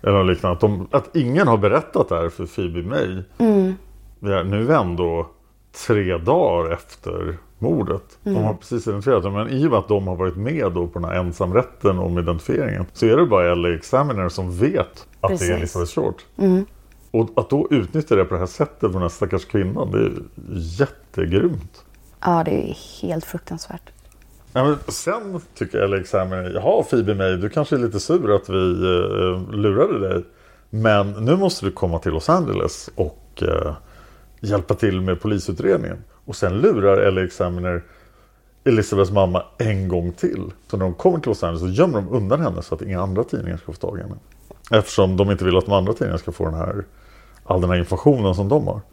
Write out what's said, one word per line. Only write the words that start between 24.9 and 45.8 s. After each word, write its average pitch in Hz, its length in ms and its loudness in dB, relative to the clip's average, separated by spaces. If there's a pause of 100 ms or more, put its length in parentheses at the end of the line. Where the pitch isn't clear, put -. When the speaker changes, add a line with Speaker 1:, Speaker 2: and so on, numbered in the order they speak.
Speaker 1:
tycker - 240 -6
jag 101 60 2
L 98 100 0
A - 20 0
Examiner, 92 580 -4
"Jaha, 135 280 2
Phoebe 107 320 0
May, 95 220 0
du 95 120 -4
kanske 147 280 0
är 127 40 2
lite 104 200 -2
sur 156 360 2
att - 120 0
vi, 92 240 2
eh, 92 840 0
lurade 107 440 2 (100)
dig. 92 160 -2 (460)
Men 104 420 2
nu 110 240 2
måste 190 300 0
du 95 60 -2
komma 85 260 -2
till 82 140 -2
Los 80 160 -4
Angeles 151 680 0
och, - 480 -6
eh, 80 320 -2 (640)
hjälpa 101 340 0
till 98 260 0
med 92 200 -2
polisutredningen." 92 840 -2 (200)
Och - 120 -14
sen 90 240 -2
lurar 98 380 4
L 98 200 2
A 92 60 0
Examiner 90 580 -4 (840)
Elizabeths 104 480 4
mamma 92 300 2 (160)
en 101 300 0
gång 87 240 -2
till. 90 400 -4 (180)
Så 110 60 -4
när 95 80 -2
de 90 100 -2
kommer 175 240 2
till 147 100 -4
Los 104 140 0
Angeles 85 180 -2
så 90 80 -2 (140)
gömmer 175 180 2
de 92 80 -6
undan 117 320 0
henne 110 220 -2
så - 120 -6
att 85 80 -8
inga 95 200 -4
andra 98 220 0
tidningar 87 320 -6
ska - 160 -12
få 82 60 -14
tag 92 200 -6
i 85 40 -10
henne. 92 120 -10 (560)
Eftersom 101 460 2
de 101 140 4
inte 90 140 0
vill 90 120 4
att 90 100 2
de 101 80 2
andra 95 180 2